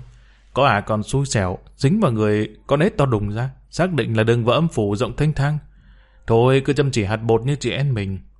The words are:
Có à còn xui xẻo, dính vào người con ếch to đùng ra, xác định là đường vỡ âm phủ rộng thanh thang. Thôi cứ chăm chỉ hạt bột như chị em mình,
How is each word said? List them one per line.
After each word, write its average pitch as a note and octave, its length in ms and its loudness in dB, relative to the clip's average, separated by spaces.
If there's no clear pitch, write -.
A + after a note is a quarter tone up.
Có C3 120 2
à G#2 140 2
còn G#2+ 220 -2
xui C3+ 240 -2
xẻo, F#2+ 320 -2
dính E3 240 2
vào D#3 120 2
người G#2+ 360 0
con D3 140 2
ếch A3 160 0
to C#3 100 2
đùng G#2 260 -2
ra, B2 180 -6
xác F3+ 220 -2
định A2+ 240 -2
là A2 60 2
đường A#2 220 2
vỡ A#2 80 2
âm D#3 160 2
phủ G#2 280 -2
rộng A2 200 -4
thanh D3+ 160 0
thang. D3 260 -2
Thôi B2+ 380 4
cứ D3 80 0
chăm C#3 180 0
chỉ G#2+ 140 0
hạt G#2+ 120 -2
bột A2+ 260 2
như C3+ 140 -2
chị A#2+ 140 -4
em B2+ 240 -2
mình, F#2+ 240 -4